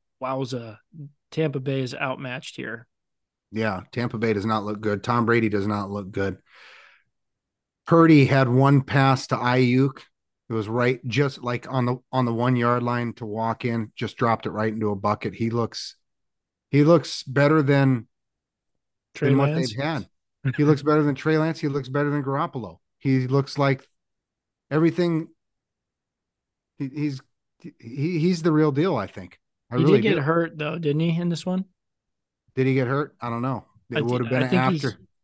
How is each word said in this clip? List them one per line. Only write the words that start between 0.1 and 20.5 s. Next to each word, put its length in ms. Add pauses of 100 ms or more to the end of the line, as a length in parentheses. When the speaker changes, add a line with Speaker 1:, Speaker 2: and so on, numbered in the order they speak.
Speaker 1:
"Wowza, 540 (540)
Tampa 300
Bay 200
is 140
outmatched 600
here." 300 (640)
Speaker 2:
Yeah, 300 (120)
Tampa 260
Bay 160
does 100
not 200
look 180
good. 200
Tom 220
Brady 240
does 180
not 240
look 200
good. 260 (1500)
Purdy 400
had 240
one 320
pass 460
to 80
Ayuk. 640 (500)
It 40
was 140
right 400
just, 340
like, 300
on 140
the, 100 (160)
on 140
the 80
one 220
yard 260
line 320
to 100
walk 400
in, 320
just 220
dropped 260
it 60
right 200
into 200
a 60
bucket. 380
He 140
looks, 480 (720)
he 160
looks 380
better 400
than, 440 (1080)
Speaker 1:
Trey 160
Speaker 2:
than 80
what 120
Speaker 1:
Lance? 240
Speaker 2:
they've 80
had. 240 (520)